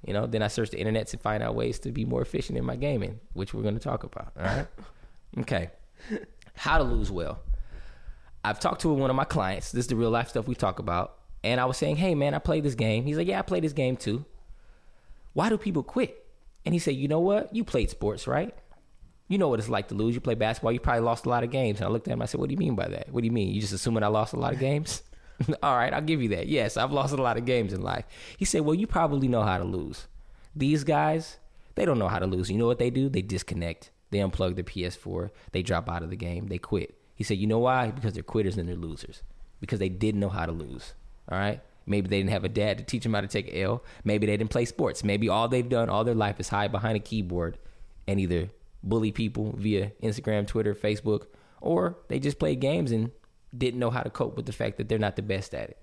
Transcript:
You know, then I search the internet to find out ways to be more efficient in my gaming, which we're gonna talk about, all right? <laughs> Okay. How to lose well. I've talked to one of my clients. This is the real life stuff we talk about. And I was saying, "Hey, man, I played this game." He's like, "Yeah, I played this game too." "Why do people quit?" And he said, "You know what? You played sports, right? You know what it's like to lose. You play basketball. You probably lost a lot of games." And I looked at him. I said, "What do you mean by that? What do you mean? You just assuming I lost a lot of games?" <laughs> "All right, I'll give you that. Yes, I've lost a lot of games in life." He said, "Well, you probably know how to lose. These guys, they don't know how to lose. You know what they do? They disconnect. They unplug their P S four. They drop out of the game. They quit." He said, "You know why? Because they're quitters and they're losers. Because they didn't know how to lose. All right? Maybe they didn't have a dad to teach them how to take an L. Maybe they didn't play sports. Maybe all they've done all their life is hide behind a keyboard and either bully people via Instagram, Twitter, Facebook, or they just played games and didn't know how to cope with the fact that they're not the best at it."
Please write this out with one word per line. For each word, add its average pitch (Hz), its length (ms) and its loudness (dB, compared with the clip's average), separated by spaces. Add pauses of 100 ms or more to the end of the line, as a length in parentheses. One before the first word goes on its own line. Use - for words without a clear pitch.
You 98 80 -4
know, 107 120 2
then 113 160 0
I 104 60 2
search 110 220 -2
the - 80 -8
internet 107 300 0
to - 100 -8
find 107 240 -2
out 113 120 -2
ways 117 260 0
to 117 120 -6
be 143 140 -2
more 123 160 0
efficient - 360 -2
in 123 60 0
my 123 120 -2
gaming, 117 440 -2 (140)
which 98 180 -4
we're 107 100 -4
gonna 107 160 0
talk 120 260 -4
about, - 340 -12
all 80 60 -6
right? 120 280 0
<laughs> - 40 -16 (640)
Okay. 87 320 -2 (840)
How 156 220 2
to 156 80 6
lose 113 260 2
well. 85 300 -4 (1040)
I've 104 160 -2
talked - 220 0
to 160 100 4
one 135 160 4
of 131 80 4
my 135 80 4
clients. 98 480 -2
This 120 120 0
is - 40 -8
the 123 80 0
real 113 140 4
life 117 180 2
stuff 110 180 -2
we 123 80 -2
talk 95 240 0
about. 87 380 -2 (260)
And 120 160 2
I 127 60 2
was 127 140 0
saying, 151 180 0
"Hey, 175 180 4
man, 143 200 2
I 147 40 0
played 156 260 0
this 139 100 2
game." 110 300 2
He's 147 120 0
like, 170 120 0
"Yeah, 190 100 0
I 196 40 -2
played 175 220 0
this 151 80 0
game 131 240 0
too." 120 300 -2 (1040)
"Why 175 160 2
do 226 80 4
people 196 260 0
quit?" - 420 -2 (420)
And 160 80 2
he 175 40 4
said, 160 180 0
"You 135 120 0
know 151 120 4
what? 202 340 2
You 226 100 0
played 117 260 2
sports, - 360 -2
right? 147 280 0 (720)
You 196 100 2
know 180 100 6
what 120 100 4
it's 110 120 -2
like 101 180 0
to - 60 -8
lose. 113 200 2
You 123 60 -4
play 120 140 0
basketball. 113 380 0
You - 80 0
probably 123 220 2
lost 117 240 0
a 131 40 2
lot 120 140 2
of 120 60 -2
games." 120 300 0
And 98 80 0
I - 20 2
looked 113 180 0
at - 40 0
him. 117 100 -2
I 117 40 -2
said, - 140 -4
"What - 100 0
do - 20 -2
you 151 60 -2
mean 151 160 2
by - 140 0
that? - 220 -8
What 123 120 0
do 113 40 2
you 113 60 2
mean? 98 220 2
You 104 60 0
just 101 120 -2
assuming 113 300 0
I 104 60 4
lost 107 260 2
a - 40 -4
lot - 140 0
of 143 60 -4
games?" 143 440 0 (300)
<laughs> - 300 -2
"All 139 140 4
right, 123 160 2
I'll 143 100 0
give 151 200 2
you 117 80 2
that. 87 180 0
Yes, 120 280 2
I've 127 160 2
lost 139 220 2
a 135 80 0
lot 117 160 2
of 120 80 -4
games 117 260 2
in 92 80 -4
life." 90 240 -4 (320)
He - 80 -2
said, 185 180 2
"Well, 151 120 4
you 202 120 2
probably 143 420 4
know 120 140 4
how 98 160 4
to 92 60 0
lose. 92 420 -4 (480)
These 143 300 2
guys, 156 540 2 (380)
they 202 100 2
don't 143 120 4
know 98 100 4
how 98 100 2
to 90 80 2
lose. 92 240 2
You 98 80 2
know 117 80 4
what 123 120 4
they 120 120 4
do? 131 180 2
They 131 140 0
disconnect. 85 680 -4 (200)
They 101 80 0
unplug 92 380 0
their 90 80 -4
P 90 200 -6
S 87 100 -4
four. 90 380 -6 (200)
They 92 100 0
drop 85 260 0
out 85 140 -4
of 82 80 -6
the 95 60 -6
game. 87 320 -4
They 90 100 -4
quit." - 360 -4 (220)
He 110 80 -4
said, 101 140 0
"You 101 80 2
know 110 120 4
why? 123 320 4
Because 107 220 -2
they're - 100 -8
quitters 104 360 0
and 85 100 -2
they're 90 80 -6
losers. 80 460 -10 (380)
Because 98 180 -4
they 95 100 0
didn't 104 320 0
know 98 80 2
how 87 180 -2
to 82 60 -4
lose. 71 400 -10 (380)
All 90 80 -2
right? 104 220 -2 (260)
Maybe 98 220 2
they 101 100 2
didn't 98 140 2
have 98 120 0
a 92 40 0
dad 104 300 0
to 113 60 -8
teach 117 200 -4
them 113 100 2
how 101 80 2
to 98 60 -4
take - 200 -4
an - 140 -8
L. 107 200 0 (220)
Maybe 104 220 4
they 104 100 4
didn't 107 140 0
play 120 140 2
sports. - 400 -2
Maybe 104 240 4
all 107 200 4
they've 123 200 2
done 117 200 2
all 101 160 2
their 117 120 2
life 104 240 0
is - 80 -4
hide 101 240 0
behind 110 240 0
a 101 40 0
keyboard 87 580 -2 (500)
and 98 120 2
either 87 300 2 (320)
bully 110 300 2
people 107 440 -2
via 101 360 0 (100)
Instagram, 107 460 0
Twitter, 107 260 2
Facebook, 104 520 0 (340)
or 175 360 2 (120)
they - 100 0
just 143 220 -2
played 151 200 2
games 143 320 2
and 113 200 2 (440)
didn't 123 240 0
know 120 100 2
how 123 120 -2
to 120 80 -4
cope - 260 -4
with 117 100 -6
the 117 60 -6
fact 113 260 -4
that 110 100 -4
they're 113 100 2
not 104 180 2
the 101 60 -4
best 98 320 -4
at - 160 -6
it." - 120 -18